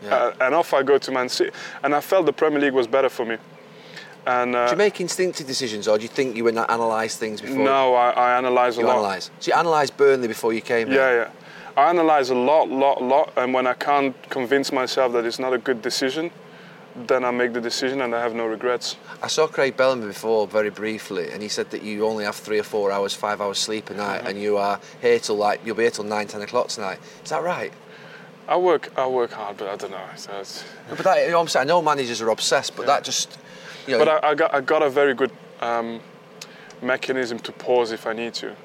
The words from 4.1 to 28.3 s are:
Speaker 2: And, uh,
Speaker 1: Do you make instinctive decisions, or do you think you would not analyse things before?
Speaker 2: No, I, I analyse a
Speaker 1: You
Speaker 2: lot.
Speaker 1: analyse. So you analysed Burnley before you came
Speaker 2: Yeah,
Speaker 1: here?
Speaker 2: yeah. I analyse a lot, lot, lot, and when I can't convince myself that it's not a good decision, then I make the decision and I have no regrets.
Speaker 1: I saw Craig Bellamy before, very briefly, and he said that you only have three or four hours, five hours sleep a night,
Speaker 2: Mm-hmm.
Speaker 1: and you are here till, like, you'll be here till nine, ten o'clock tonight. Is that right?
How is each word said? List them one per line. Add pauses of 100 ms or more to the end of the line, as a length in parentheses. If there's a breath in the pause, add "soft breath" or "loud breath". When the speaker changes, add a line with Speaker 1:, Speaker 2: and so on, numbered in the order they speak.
Speaker 2:
And,
uh,
Speaker 1:
Do
you
make
instinctive
decisions,
or
do
you
think
you
would
not
analyse
things
before?
Speaker 2:
No,
I,
I
analyse
a
Speaker 1:
You
Speaker 2:
lot.
Speaker 1:
analyse. (100)
So
you
analysed
Burnley
before
you
came
Speaker 2:
Yeah, (160)
Speaker 1:
here? (460 loud breath)
Speaker 2:
yeah.
I
analyse
a
lot,
lot,
lot,
and
when
I
can't (160)
convince
myself
that
it's
not
a
good
decision, (640 loud breath)
then
I
make
the
decision
and
I
have
no
regrets. (260 loud breath)
Speaker 1:
I
saw
Craig
Bellamy
before,
very
briefly,
and
he
said
that
you
only
have
three
or (100)
four
hours,
five
hours
sleep
a
night,
Speaker 2:
Mm-hmm.
Speaker 1:
and
you
are (240 loud breath)
here
till,
like,
you'll
be
here
till
nine,
ten
o'clock
tonight. (260 loud breath)
Is
that
right? (760 loud breath)